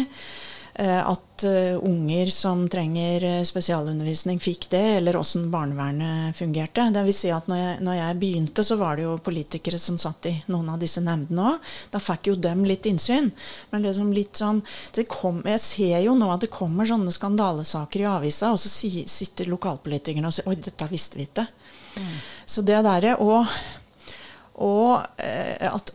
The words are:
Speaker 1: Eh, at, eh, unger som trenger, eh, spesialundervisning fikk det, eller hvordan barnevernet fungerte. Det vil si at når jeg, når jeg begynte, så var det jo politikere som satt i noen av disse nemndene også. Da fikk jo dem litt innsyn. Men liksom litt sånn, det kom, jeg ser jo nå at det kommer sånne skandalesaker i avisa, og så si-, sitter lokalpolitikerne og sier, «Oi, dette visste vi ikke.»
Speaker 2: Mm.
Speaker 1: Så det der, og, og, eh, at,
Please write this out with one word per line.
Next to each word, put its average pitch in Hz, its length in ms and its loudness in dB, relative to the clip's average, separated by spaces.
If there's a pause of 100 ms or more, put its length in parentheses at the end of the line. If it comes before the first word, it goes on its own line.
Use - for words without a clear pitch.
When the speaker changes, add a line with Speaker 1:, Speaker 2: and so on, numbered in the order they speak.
(720)
Speaker 1:
Eh, 185 360 2
at, - 340 -4
eh, 185 320 4
unger 175 540 2
som 180 400 2
trenger, 170 540 0
eh, 175 200 0
spesialundervisning 160 960 -2
fikk - 300 -4
det, 185 120 4 (160)
eller 175 160 4
hvordan 170 380 0
barnevernet 156 840 -2
fungerte. 170 580 0
Det 202 100 2
vil 196 100 4
si 196 160 0
at 165 180 -2
når 180 120 0
jeg, 180 240 -2
når 180 140 0
jeg 170 240 -2
begynte, 175 420 0
så 220 160 0
var 165 160 0
det 156 80 -2
jo 165 140 -2
politikere 165 640 -4
som 175 180 -2
satt - 340 -6
i 156 160 -4
noen 170 240 -2
av 165 80 -6
disse 170 240 -2
nemndene 170 400 0
også. 302 160 2 (320)
Da 208 80 -4
fikk 196 320 -2
jo 196 40 2
dem 180 280 0
litt 190 240 0
innsyn. 240 460 2 (380)
Men 208 120 0
liksom 202 320 2
litt 202 240 -2
sånn, 214 240 2 (320)
det 226 160 0
kom, 170 320 -2
jeg 214 160 2
ser 175 460 2
jo 247 100 6
nå 214 160 6
at 180 160 0
det - 80 -12
kommer 185 320 0
sånne 208 240 2
skandalesaker 185 960 0
i 208 100 2
avisa, 156 400 0
og - 20 2
så - 140 0
si-, 180 400 -2
sitter - 400 -4
lokalpolitikerne 156 800 -2
og - 20 -2
sier, - 140 -4
«Oi, 190 80 0
dette - 340 -8
visste 160 300 -4
vi 139 80 -6
ikke.» 226 200 -4 (440)
Speaker 2:
Mm. 190 200 -8 (360)
Speaker 1:
Så - 160 -2
det 208 140 6 (100)
der, 196 320 4
og, 220 300 6 (1040)
og, 214 480 4 (160)
eh, - 480 -4
at, - 280 -4